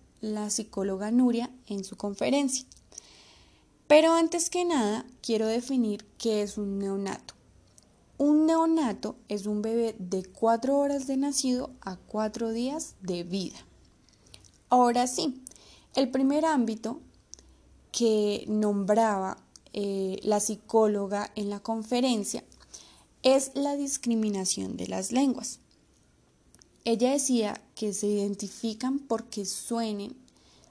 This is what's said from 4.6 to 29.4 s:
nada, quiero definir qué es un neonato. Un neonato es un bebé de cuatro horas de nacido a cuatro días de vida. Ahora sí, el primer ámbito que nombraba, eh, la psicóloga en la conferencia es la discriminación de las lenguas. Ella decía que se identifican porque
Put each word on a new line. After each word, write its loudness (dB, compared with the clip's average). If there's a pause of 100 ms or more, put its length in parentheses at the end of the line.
nada, 0 (160)
quiero 0
definir -2 (100)
qué 0
es -6
un -4
neonato. -6 (840)
Un 4
neonato 2 (120)
es -4
un -2
bebé 0
de -4
cuatro 2
horas 0
de -2
nacido 0 (120)
a -10
cuatro -4
días -6
de -4
vida. -6 (1120)
Ahora 4
sí, -4 (500)
el 2
primer 2
ámbito 0 (920)
que 2
nombraba, 2 (360)
eh, -4
la 2
psicóloga 0
en -4
la -6
conferencia -2 (800)
es 4
la -2
discriminación -2
de -6
las -6
lenguas. -2 (1300)
Ella 2
decía 0 (140)
que -4
se -4
identifican -4
porque -6